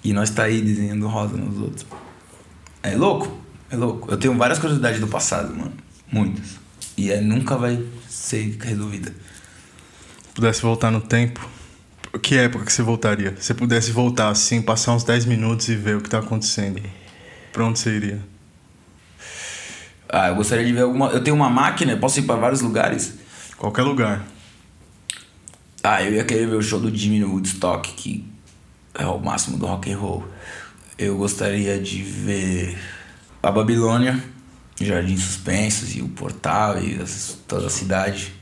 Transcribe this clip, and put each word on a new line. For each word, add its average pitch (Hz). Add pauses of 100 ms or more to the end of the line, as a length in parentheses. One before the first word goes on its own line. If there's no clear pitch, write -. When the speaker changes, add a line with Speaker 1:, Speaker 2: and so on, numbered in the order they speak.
Speaker 1:
E 107
nós 104
tá 110
aí 110
desenhando 104
rosa 104
nos 101
outros. 101 (960)
É 101
louco, 170 (300)
é 131
louco. 120
Eu -
tenho 131
várias 127
curiosidades 131
do 107
passado, 85
mano. 82 (380)
Muitas. 101 (380)
E 98
é, 104
nunca 120
vai 120 (240)
ser 107
resolvida. 104 (1120)
Speaker 2:
Se -
pudesse 113
voltar 113
no 110
tempo, 120 (760)
que -
época 120
que -
você -
voltaria? 107
Se -
pudesse 117
voltar 123
assim, 113
passar -
uns 117
dez 120
minutos 113
e 117
ver 104
o 101
que 104
tá 113
acontecendo, 107 (680)
pra 117
onde 113
você 110
iria? 104 (1900)
Speaker 1:
Ah, 92
eu 90
gostaria 113
de 120
ver 120
alguma, 127
eu 123
tenho 151
uma 143
máquina, 131
eu 110
posso 131
ir 147
pra 147
vários 123
lugares. - (420)
Speaker 2:
Qualquer 104
lugar. 110 (1600)
Speaker 1:
Ah, 98
eu 101
ia 107
querer 113
ver 113
o 107
show 107
do 107
Jimmy 107
no 98
Woodstock, 90
que - (680)
é -
o 92
máximo -
do -
rock 92
and 98
roll. 95 (720)
Eu 101
gostaria 101
de 95
ver 95 (640)
a -
Babilônia, 117 (560)
Jardim 95
Suspensos 95
e 64
o 62
Portal 95
e 85
as, - (100)
toda 90
a -
cidade. 95